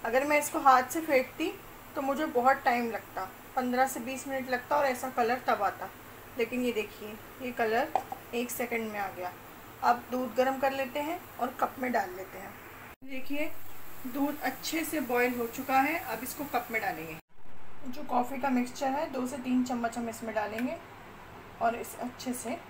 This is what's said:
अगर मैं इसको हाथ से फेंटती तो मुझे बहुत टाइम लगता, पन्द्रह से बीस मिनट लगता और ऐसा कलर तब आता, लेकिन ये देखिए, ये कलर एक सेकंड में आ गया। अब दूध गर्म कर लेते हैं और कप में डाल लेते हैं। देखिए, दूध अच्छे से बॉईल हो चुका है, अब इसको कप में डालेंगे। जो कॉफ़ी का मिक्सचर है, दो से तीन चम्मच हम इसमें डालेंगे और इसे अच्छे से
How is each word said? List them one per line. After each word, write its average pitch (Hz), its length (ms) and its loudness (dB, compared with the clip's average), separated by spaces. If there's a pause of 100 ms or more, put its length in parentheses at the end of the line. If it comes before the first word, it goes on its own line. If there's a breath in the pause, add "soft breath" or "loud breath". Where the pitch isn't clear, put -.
अगर 247 200 4
मैं 294 140 4
इसको 294 220 0
हाथ 262 240 10
से 320 160 -2
फेंटती 311 500 2 (460)
तो 285 60 -2
मुझे 277 260 2
बहुत 262 360 6
टाइम 240 260 4
लगता, - 340 -6 (320)
पन्द्रह 254 300 4
से 254 140 -4
बीस 262 280 -6
मिनट 262 220 -4
लगता 247 260 2
और 285 100 6
ऐसा 254 240 0
कलर 247 360 2
तब 220 160 2
आता, 190 260 -2 (500)
लेकिन 247 240 0
ये 247 100 2
देखिए, 208 360 -4 (340)
ये 247 100 -4
कलर 240 360 2 (460)
एक 240 160 0
सेकंड 226 420 -2
में 208 80 -6
आ 196 80 -2
गया। 180 240 -6 (500)
अब 240 200 6 (100)
दूध 254 240 -2
गर्म 262 220 4
कर 269 140 4
लेते 269 280 -2
हैं 330 200 -2 (160)
और 254 240 -2
कप 247 180 2
में 254 140 0
डाल 196 180 2
लेते 185 280 -10
हैं। 202 140 -10 (540)
देखिए, 277 440 2 (560)
दूध 285 360 0
अच्छे 311 420 -2
से 311 180 -2
बॉईल 247 320 4
हो 240 140 0
चुका 269 320 4
है, 302 200 4
अब 226 220 -4
इसको 262 280 -4
कप 240 200 0
में 220 120 0
डालेंगे। 160 340 -4 (720)
जो 294 160 -4
कॉफ़ी 254 340 0
का 277 120 2
मिक्सचर 247 380 2
है, 294 240 0
दो 254 140 -2
से 277 120 -4
तीन 254 260 4
चम्मच 240 340 0
हम 233 100 -2
इसमें 220 260 -6
डालेंगे 226 420 0 (840)
और 233 140 4
इसे - 260 -8
अच्छे 247 320 -6
से 277 240 -6 (120)